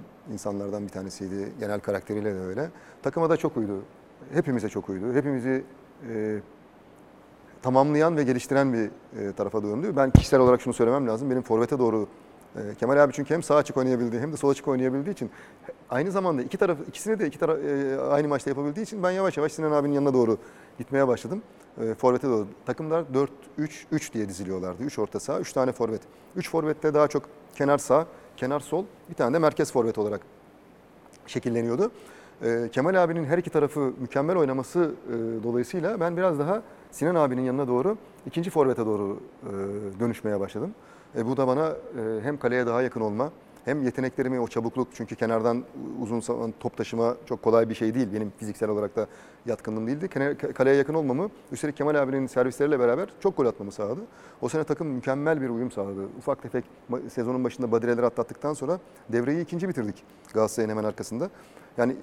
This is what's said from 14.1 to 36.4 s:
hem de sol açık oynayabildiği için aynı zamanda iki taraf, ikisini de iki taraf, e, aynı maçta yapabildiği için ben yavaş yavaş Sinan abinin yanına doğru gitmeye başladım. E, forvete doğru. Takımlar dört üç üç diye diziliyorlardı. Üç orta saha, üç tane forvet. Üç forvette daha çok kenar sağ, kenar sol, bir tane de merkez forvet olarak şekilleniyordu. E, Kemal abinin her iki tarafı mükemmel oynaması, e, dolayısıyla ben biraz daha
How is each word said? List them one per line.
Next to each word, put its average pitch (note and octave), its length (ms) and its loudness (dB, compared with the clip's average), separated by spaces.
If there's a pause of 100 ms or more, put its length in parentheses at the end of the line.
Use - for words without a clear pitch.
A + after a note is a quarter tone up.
hem D3+ 120 -4
de C#3+ 40 -6
sol C#3+ 120 2
açık C3+ 180 0
oynayabildiği C3+ 460 0
için B2 180 -8 (580)
aynı D3+ 220 -2
zamanda F3+ 300 0
iki C3+ 160 -6
taraf, F3+ 200 4 (100)
ikisini G#3+ 320 -4
de D#3+ 80 0
iki - 120 -6
taraf, D#3+ 200 2
e, C#3 400 -2
aynı C#3+ 280 2
maçta C#3 220 0
yapabildiği D3 360 -2
için G3+ 180 -8
ben F3+ 80 4
yavaş F#3 260 0
yavaş D3 140 0
Sinan D#3 200 0
abinin C#3+ 220 4
yanına C#3 200 4
doğru A2+ 240 6 (400)
gitmeye C3+ 300 2
başladım. B2 340 -2 (400)
E, A2+ 120 -2
forvete B2 340 2
doğru. G#2+ 200 2 (180)
Takımlar D#3 480 -4
dört C#3 180 2 (260)
üç D3+ 340 -6
üç - 220 -4
diye G#2+ 160 -2
diziliyorlardı. F#2 540 -6
Üç C#3+ 160 -6
orta G#2 200 -2
saha, - 200 -4
üç - 140 -6
tane C3 180 2
forvet. A2+ 300 -2 (340)
Üç F#3 140 -6
forvette D#3 440 0
daha D3 140 6
çok C#3+ 160 0 (320)
kenar C#3+ 220 4
sağ, C#3 280 4 (320)
kenar C3+ 220 -2
sol, E3 260 -2 (240)
bir E3+ 60 -12
tane B2+ 180 2
de E3 60 4
merkez D3+ 320 2
forvet A2+ 260 2
olarak G#2 240 -2 (1080)
şekilleniyordu. A#2+ 640 0 (520)
E, A#2 280 0
Kemal F3+ 320 4
abinin E3 220 0
her D3 120 2
iki F3 120 0
tarafı D3 300 2
mükemmel C#3 580 0
oynaması, C#3+ 540 2 (160)
e, A2+ 360 -4
dolayısıyla D3+ 560 -2
ben E3+ 180 0
biraz F3 220 2
daha F3+ 220 0 (300)